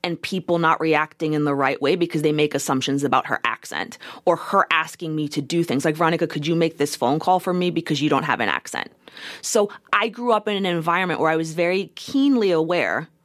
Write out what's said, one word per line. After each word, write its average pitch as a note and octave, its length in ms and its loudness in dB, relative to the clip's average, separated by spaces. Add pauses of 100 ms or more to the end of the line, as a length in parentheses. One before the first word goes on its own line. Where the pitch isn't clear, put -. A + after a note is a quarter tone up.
and E3+ 200 -4
people F3 360 -2
not D#3+ 220 2
reacting D#3 540 0
in D3+ 100 0
the C#3+ 100 0
right C#3 280 0
way C#3+ 120 4
because E3+ 280 -2
they D3+ 100 2
make D3+ 220 2
assumptions C#3 500 0
about C3 220 2
her - 180 -2
accent, - 540 -6 (260)
or E3+ 120 4
her - 340 0
asking D#3+ 440 -2
me D3+ 140 -2
to D3 140 -4
do E3+ 200 0
things C#3+ 220 -2
like, D#3 120 2
"Veronica, E3 300 2
could D3+ 200 -6
you E3 80 0
make E3 240 0
this D3 180 0
phone C3+ 220 2
call F#3 200 2
for F#3 140 -2
me F3+ 160 0
because E3 320 -2
you D3+ 80 2
don't C#3 140 2
have C#3 180 -2
an G#2+ 80 0
accent?" - 420 -4 (520)
So G#3 260 2 (240)
I G#3+ 160 2
grew A#3+ 240 -2
up G#3+ 160 0
in G#3 80 0
an G3 80 -2
environment E3+ 560 0
where D#3+ 100 4
I D#3+ 60 2
was D#3+ 160 -2
very F3 440 0
keenly C4+ 540 2
aware D#3+ 600 0 (140)